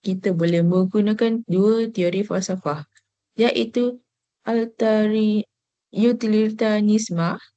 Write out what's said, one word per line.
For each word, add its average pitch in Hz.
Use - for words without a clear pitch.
kita 185
boleh 170
menggunakan 208
dua 220
teori 185
falsafah, 175
iaitu 240
altari-, 220
utilitarianisme. 214